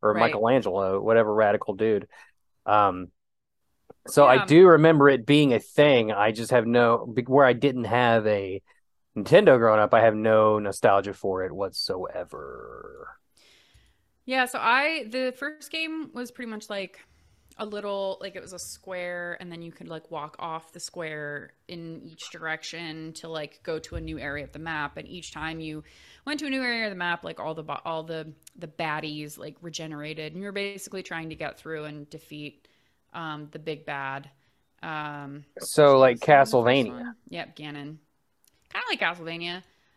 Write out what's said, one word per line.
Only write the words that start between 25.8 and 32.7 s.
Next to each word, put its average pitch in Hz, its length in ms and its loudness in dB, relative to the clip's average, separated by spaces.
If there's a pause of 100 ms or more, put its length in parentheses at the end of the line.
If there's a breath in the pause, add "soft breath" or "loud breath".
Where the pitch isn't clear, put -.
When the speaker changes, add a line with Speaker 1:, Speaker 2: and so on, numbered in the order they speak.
Speaker 2:
went 285 160 -8
to 302 60 -8
a 277 40 -6
new 262 120 -4
area 233 240 -4
of 208 40 -6
the 190 60 -12
map, 175 260 -6
like, 165 160 -12
all 151 140 -8
the 160 100 -10
bo-, 151 220 -10
all 160 200 -6
the, 160 280 -12 (240)
the 165 120 -16
baddies, 151 680 -8
like, - 240 -16
regenerated, 156 720 -12
and 175 80 -12
you 202 60 -10
were 202 60 -12
basically 196 500 -10
trying 165 260 -10
to 160 60 -12
get 156 240 -10
through 160 260 -10
and 147 240 -14
defeat, 151 580 -18 (460)